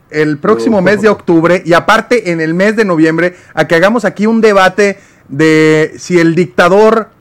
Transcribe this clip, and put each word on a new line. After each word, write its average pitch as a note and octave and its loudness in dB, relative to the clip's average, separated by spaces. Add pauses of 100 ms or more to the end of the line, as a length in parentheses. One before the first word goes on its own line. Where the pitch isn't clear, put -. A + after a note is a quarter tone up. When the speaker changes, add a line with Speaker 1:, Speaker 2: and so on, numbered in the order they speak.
(100)
Speaker 1:
el D3+ -2
próximo A3+ 0
Speaker 2:
no, F#3 0
Speaker 1:
mes G3 0
de G#3+ 0
Speaker 2:
¿cómo? G3+ 0
Speaker 1:
octubre E3+ 0
y E3 -2
aparte G3+ 0
en E3 -4
el D#3+ -4
mes G3+ 0
de A3+ 0
noviembre E3 0 (200)
a D#3+ -2
que E3 0
hagamos G#3 0
aquí G3 -4
un A3+ 0
debate G3 0 (300)
de D#3 2
si F3 -2
el E3 2
dictador, G3 0 (100)